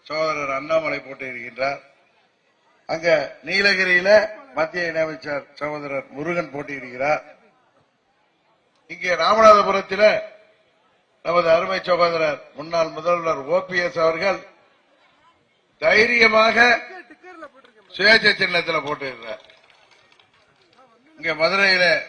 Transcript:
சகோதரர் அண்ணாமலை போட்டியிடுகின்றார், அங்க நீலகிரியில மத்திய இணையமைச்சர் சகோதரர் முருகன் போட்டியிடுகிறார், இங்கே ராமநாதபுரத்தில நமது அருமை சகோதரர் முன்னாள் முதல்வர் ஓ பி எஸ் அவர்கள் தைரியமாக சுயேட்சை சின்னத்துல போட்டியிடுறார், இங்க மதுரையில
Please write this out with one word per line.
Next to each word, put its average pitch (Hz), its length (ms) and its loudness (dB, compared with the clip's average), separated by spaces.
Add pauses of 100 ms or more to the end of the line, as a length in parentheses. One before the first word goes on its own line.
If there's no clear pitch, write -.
சகோதரர் 147 520 -4
அண்ணாமலை 151 420 -4
போட்டியிடுகின்றார், 131 800 -8 (1080)
அங்க 165 200 -4 (400)
நீலகிரியில 185 640 2 (460)
மத்திய 165 340 -4
இணையமைச்சர் 151 540 -6 (160)
சகோதரர் 143 460 -8 (100)
முருகன் 160 380 -6
போட்டியிடுகிறார், 139 680 -6 (1700)
இங்கே 180 200 -4 (100)
ராமநாதபுரத்தில 196 840 4 (1200)
நமது 165 320 0
அருமை 185 240 -2
சகோதரர் 165 600 0 (180)
முன்னாள் 160 380 -4
முதல்வர் 165 440 -2 (120)
ஓ 180 60 2 (100)
பி 180 160 -4
எஸ் 165 200 -4
அவர்கள் 165 360 0 (1400)
தைரியமாக 220 760 4 (1400)
சுயேட்சை 208 460 4
சின்னத்துல 170 380 -2 (100)
போட்டியிடுறார், 127 540 -10 (1800)
இங்க 156 120 -6 (100)
மதுரையில 185 460 4 (220)